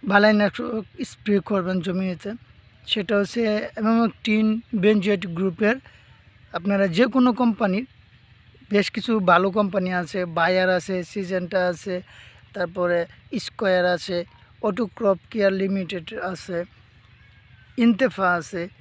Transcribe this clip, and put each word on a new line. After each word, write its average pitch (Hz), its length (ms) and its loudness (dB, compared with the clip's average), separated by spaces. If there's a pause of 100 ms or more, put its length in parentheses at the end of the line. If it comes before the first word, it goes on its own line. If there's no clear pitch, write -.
বালাইনাশক 208 760 2 (260)
স্প্রে - 260 -2 (140)
করবেন 190 320 -2
জমিতে, 185 500 -4 (560)
সেটা 208 320 -2
হচ্ছে 202 220 -2 (320)
অ্যামামেকটিন 220 720 2 (360)
বেনজোয়েট 202 400 4 (140)
গ্রুপের। 196 380 0 (760)
আপনারা 196 340 0
যে 185 200 4
কোনো 254 260 4
কোম্পানির, 220 520 0 (840)
বেশ 202 260 2
কিছু 226 240 -4
ভালো 180 320 4
কোম্পানি 190 420 0
আছে, 180 320 -4
বায়ার 175 440 2
আছে, 185 340 0
সিজেন্টা 185 640 -4
আছে, 180 280 -6 (580)
তারপরে 175 440 -2 (480)
স্কয়ার 185 400 0
আছে, 180 320 -2 (440)
অটো 214 220 -2 (120)
ক্রপ 196 240 0 (100)
কেয়ার 196 240 0
লিমিটেড 190 520 -4 (180)
আছে, 180 340 -8 (1200)
ইন্তেফা 233 580 2
আছে। 170 260 -6 (200)